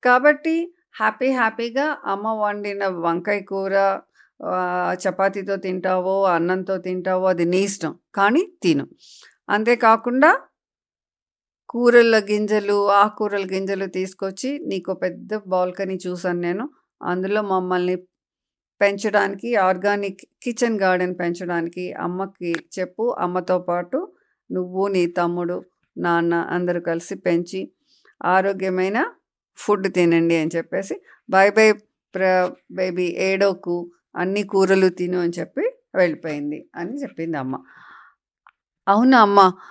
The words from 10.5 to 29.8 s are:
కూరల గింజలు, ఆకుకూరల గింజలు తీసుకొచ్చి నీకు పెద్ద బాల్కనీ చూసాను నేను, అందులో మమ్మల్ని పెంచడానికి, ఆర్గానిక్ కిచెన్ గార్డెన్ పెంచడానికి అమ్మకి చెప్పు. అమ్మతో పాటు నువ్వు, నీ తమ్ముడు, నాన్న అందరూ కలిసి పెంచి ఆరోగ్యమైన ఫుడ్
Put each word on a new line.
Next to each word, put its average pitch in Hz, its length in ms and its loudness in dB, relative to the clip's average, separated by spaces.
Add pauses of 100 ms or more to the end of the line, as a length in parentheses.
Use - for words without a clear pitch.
కూరల 233 500 6
గింజలు, 208 680 0
ఆకుకూరల 202 560 2
గింజలు 196 400 -4
తీసుకొచ్చి 190 760 -6
నీకు 190 340 -6
పెద్ద 180 360 -6 (180)
బాల్కనీ 185 600 -2
చూసాను 180 320 -4
నేను, 180 300 -4 (340)
అందులో 190 380 -2
మమ్మల్ని 185 540 -2 (840)
పెంచడానికి, 202 760 0
ఆర్గానిక్ 196 680 0 (220)
కిచెన్ 233 360 -2
గార్డెన్ 185 400 0
పెంచడానికి 175 720 -4
అమ్మకి 180 640 -6 (240)
చెప్పు. 190 400 -4
అమ్మతో 180 400 -2
పాటు 175 520 -4 (400)
నువ్వు, 185 360 -2
నీ 190 180 2
తమ్ముడు, 175 600 -2 (320)
నాన్న 170 360 0
అందరూ 175 480 -2
కలిసి 170 340 -6
పెంచి 180 560 -4 (540)
ఆరోగ్యమైన 190 800 0 (500)
ఫుడ్ 196 380 0